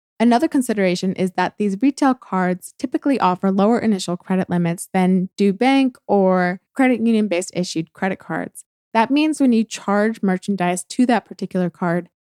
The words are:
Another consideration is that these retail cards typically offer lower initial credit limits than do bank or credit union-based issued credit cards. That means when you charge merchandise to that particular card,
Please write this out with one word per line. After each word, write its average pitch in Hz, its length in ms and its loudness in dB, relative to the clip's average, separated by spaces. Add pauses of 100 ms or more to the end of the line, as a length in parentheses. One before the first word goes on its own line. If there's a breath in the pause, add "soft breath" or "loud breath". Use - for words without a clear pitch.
(220)
Another 240 260 4
consideration 190 680 0
is 185 160 -2
that - 260 -4
these 202 240 -2
retail 269 320 2
cards 185 680 -4
typically 277 400 -2
offer 185 320 0
lower 202 260 2
initial 185 380 -2
credit - 340 -4
limits 175 440 -2
than 185 420 2
do 202 160 2
bank 262 460 2 (100)
or 185 540 2 (120)
credit 254 280 2
union-based 214 520 0
issued 170 380 -4
credit 190 280 -6
cards. - 440 -10 (300)
That 226 180 2
means 302 300 0
when 262 100 4
you 226 140 2
charge 208 580 -2
merchandise 185 640 -2
to - 220 -2
that 226 180 0
particular 180 440 -4
card, 175 380 -4 (220)